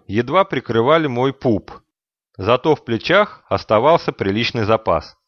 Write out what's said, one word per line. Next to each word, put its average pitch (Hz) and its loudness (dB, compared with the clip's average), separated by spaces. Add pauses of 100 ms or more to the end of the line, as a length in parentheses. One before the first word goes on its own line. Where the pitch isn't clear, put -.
едва 120 0
прикрывали 139 0
мой 131 -2
пуп, 110 -2 (640)
зато 123 0
в - -12
плечах 160 -2
оставался 117 0
приличный 107 -2
запас. 98 -2 (120)